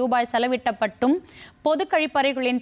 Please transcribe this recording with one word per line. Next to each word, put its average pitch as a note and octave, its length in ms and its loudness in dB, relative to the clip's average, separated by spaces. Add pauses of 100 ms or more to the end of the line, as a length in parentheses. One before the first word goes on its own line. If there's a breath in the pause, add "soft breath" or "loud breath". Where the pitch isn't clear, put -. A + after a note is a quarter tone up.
ரூபாய் A#3+ 320 0
செலவிட்டப்பட்டும் B3 840 0 (500 loud breath)
பொது D#4 260 0
கழிப்பறைகளின் C4+ 680 0